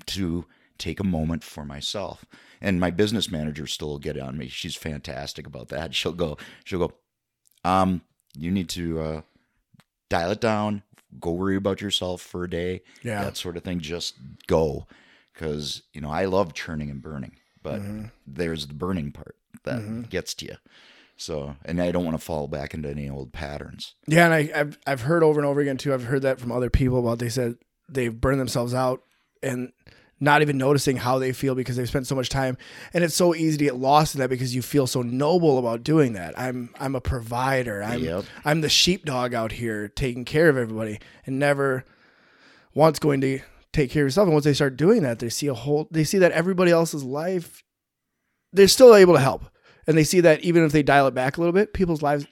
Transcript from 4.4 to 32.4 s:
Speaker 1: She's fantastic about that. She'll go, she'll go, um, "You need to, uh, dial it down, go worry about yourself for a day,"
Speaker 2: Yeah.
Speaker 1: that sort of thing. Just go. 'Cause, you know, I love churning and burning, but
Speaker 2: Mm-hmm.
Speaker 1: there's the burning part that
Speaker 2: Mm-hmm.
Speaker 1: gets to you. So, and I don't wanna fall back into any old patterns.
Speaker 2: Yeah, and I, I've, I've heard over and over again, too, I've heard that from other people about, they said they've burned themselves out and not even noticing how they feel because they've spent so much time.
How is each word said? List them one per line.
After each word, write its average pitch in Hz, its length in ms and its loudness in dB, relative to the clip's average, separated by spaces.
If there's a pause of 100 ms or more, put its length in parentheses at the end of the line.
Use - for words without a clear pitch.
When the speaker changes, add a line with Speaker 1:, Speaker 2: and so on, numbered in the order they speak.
Speaker 1:
She's 80 280 -10
fantastic 71 720 -12
about 67 220 -16
that. 80 260 -8
She'll - 180 -4
go, 82 240 -4 (280)
she'll 92 140 -6 (100)
go, - 40 -8 (720)
um, 92 380 2 (320)
"You 80 160 -6
need 92 200 -2
to, 82 300 -6
uh, 78 200 -6 (880)
dial 87 220 -2
it 107 100 -4
down, 107 420 -2 (380)
go 85 120 -4
worry 95 240 0
about 98 240 -2
yourself 92 420 -6
for 90 220 -10
a 90 60 -8
day," 90 320 -6 (200)
Speaker 2:
Yeah. 107 220 -6
Speaker 1:
that 71 120 -8
sort 87 200 -10
of 85 80 -12
thing. 87 160 -4
Just 80 340 -10 (320)
go. 78 400 0 (480)
'Cause, 76 480 -8 (100)
you 76 80 -16
know, 73 100 -8
I 82 140 -2
love 92 300 -2
churning 76 360 -10
and 69 120 -14
burning, 73 340 -14 (260)
but 76 200 -8
Speaker 2:
Mm-hmm. 107 220 -10 (220)
Speaker 1:
there's 82 420 -6
the 71 60 -16
burning 78 380 -6
part - 240 -20 (280)
that 65 160 -6
Speaker 2:
Mm-hmm. 110 220 -10
Speaker 1:
gets 95 320 -8
to - 120 -14
you. - 100 -14 (640)
So, 71 460 -8
and 85 160 -4
I 87 100 0
don't 87 160 0
wanna 80 120 -4
fall 76 300 -6
back 73 260 -8
into 78 160 -8
any 71 200 -8
old 67 240 -12
patterns. 73 600 -12 (120)
Speaker 2:
Yeah, 165 200 4
and 165 80 4
I, 156 240 0
I've, 147 280 -2
I've 139 160 -4
heard 165 200 2
over 151 160 4
and 147 80 0
over 143 140 0
again, 139 160 0
too, 139 160 -4
I've 127 120 -4
heard 135 180 -2
that 131 180 -2
from 120 120 -8
other 123 180 -2
people 127 280 2
about, 120 200 0
they 120 100 -4
said 120 280 -4 (320)
they've 120 300 -4
burned 135 220 0
themselves 123 320 -4
out 127 300 -2 (400)
and 127 300 -6 (460)
not 147 220 4
even 147 160 2
noticing 135 400 2
how 127 220 0
they 131 160 -2
feel 135 200 -2
because 123 220 -4
they've 123 120 -4
spent 131 180 -4
so - 80 -4
much 131 160 -4
time. 131 260 -2 (380)